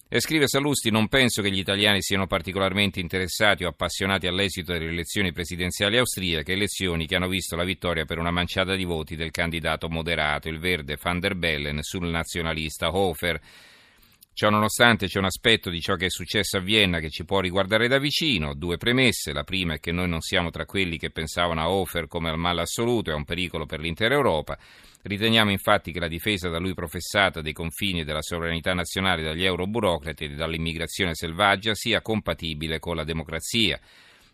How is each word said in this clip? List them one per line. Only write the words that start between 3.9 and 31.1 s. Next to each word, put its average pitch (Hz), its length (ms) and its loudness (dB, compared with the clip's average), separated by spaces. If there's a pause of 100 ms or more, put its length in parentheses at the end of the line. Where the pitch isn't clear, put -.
all'esito 90 440 -2
delle 82 180 -2
elezioni 85 420 -2
presidenziali 90 680 0
austriache, 90 540 0
elezioni 92 540 0
che 87 100 0
hanno 90 120 0
visto 92 280 -2
la 85 80 0
vittoria 85 400 -2
per 78 140 -4
una 85 140 0
manciata 90 440 0
di 92 80 -4
voti 82 320 -4
del 80 140 -6
candidato 80 580 -2
moderato, 80 600 -2
il 80 100 -6
verde 78 420 -2
Van 90 180 -2
der 98 180 -2
Bellen, 73 460 -2
sul 87 260 -4
nazionalista 80 840 -4
Hofer. 87 480 0 (920)
Ciò - 160 2
nonostante 107 580 6
c'è 95 120 -2
un 95 80 2
aspetto 104 440 2
di 85 100 -4
ciò 95 160 0
che 90 100 0
è 90 40 0
successo 101 460 -2
a 95 40 2
Vienna 95 380 4
che 80 120 -4
ci - 140 -8
può 98 160 0
riguardare 95 480 2
da 135 100 4
vicino. 135 560 0
Due 85 240 -2
premesse. 120 540 2
La 73 100 -2
prima 87 320 -2
è 76 60 -6
che 85 120 -4
noi 90 160 0
non 82 120 -2
siamo 87 300 0
tra 80 140 -6
quelli 87 320 -2
che 78 140 -6
pensavano 85 500 -2
a 80 80 0
Hofer 90 380 0
come 82 240 -4
al 80 80 -2
male 85 240 0
assoluto 117 480 0
e - 20 -2
a 76 40 -2
un 73 80 -4
pericolo 85 420 -4
per 76 140 -8
l'intera 85 340 0
Europa. 85 420 2 (460)
Riteniamo 107 480 4
infatti 98 420 2
che 82 60 -6
la 85 100 -2
difesa 87 400 -2
da 82 100 -2
lui 92 160 -2
professata 87 680 0
dei 76 100 -4
confini 87 480 -4
e 76 40 -4
della 76 180 -4
sovranità 82 500 -2
nazionale 90 500 0
dagli 80 220 -2
euroburocrati 90 800 0
e 73 100 -8
dall'immigrazione 82 800 -2